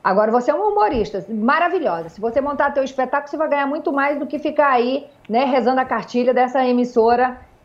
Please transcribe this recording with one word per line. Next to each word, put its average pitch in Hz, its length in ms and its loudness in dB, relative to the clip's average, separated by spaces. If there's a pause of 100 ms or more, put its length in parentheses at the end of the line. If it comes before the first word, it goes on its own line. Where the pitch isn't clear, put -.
Agora, 214 260 2
você 247 220 2
é - 20 0
uma 392 120 0
humorista 349 640 0
maravilhosa. 233 800 0
Se 190 120 -18
você 233 200 0
montar 285 320 -2
teu 269 120 0
espetáculo, 269 440 -4
você 330 80 -8
vai 302 120 -2
ganhar 277 180 0
muito 302 260 -4
mais 277 260 0
do 269 80 -6
que 294 120 -8
ficar 294 320 0
aí, 254 340 0 (240)
né, 233 160 2
rezando 254 360 2
a 254 40 -2
cartilha 247 480 -2
dessa 247 320 2
emissora, 247 720 2 (280)